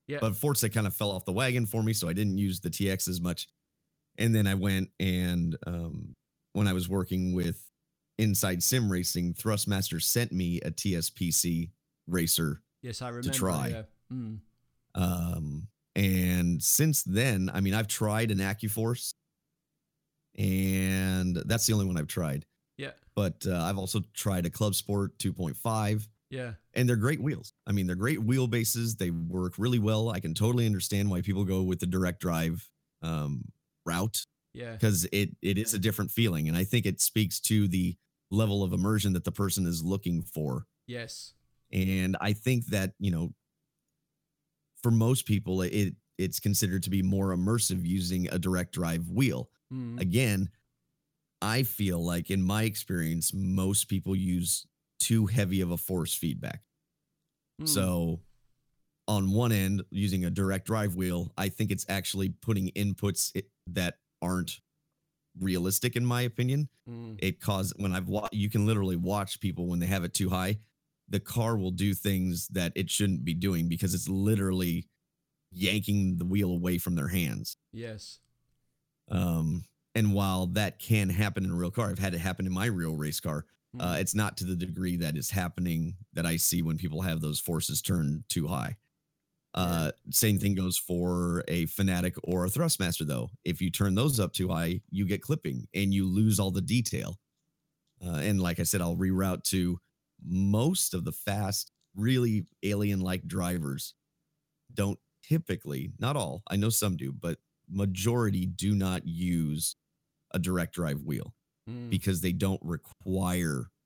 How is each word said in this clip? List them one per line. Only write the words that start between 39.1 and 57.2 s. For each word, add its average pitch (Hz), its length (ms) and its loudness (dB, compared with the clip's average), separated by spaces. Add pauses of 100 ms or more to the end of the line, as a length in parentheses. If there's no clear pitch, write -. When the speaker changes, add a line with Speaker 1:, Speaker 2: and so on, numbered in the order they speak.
Speaker 2:
that 87 120 0
the 85 60 -2
person 92 360 0
is 85 160 -2
looking 87 400 0
for. 71 420 -4 (220)
Speaker 1:
Yes. 120 460 -12 (380)
Speaker 2:
And 95 480 2
I 104 140 0
think 120 340 0
that, 95 300 -2
you 95 140 0
know, 82 240 -2 (1500)
for 123 80 2
most 113 360 4
people, 95 360 2
it, 92 340 0 (220)
it's 90 220 -2
considered 98 440 2
to - 60 -4
be 95 140 2
more 95 320 2
immersive 92 500 2
using 90 440 0
a 92 100 -2
direct 90 340 0
drive 85 340 -2
wheel. 90 440 0 (200)
Speaker 1:
Mm. 123 300 -8
Speaker 2:
Again, 95 480 2 (920)
I 113 200 2
feel 92 400 0
like 87 280 0
in 95 100 2
my 101 220 2
experience, 85 720 -2
most 95 540 0
people 95 280 -2
use 90 500 0 (340)
too 113 260 4
heavy 98 360 2
of 87 100 0
a 85 60 -2
force 82 360 -2
feedback. - 500 -4 (1000)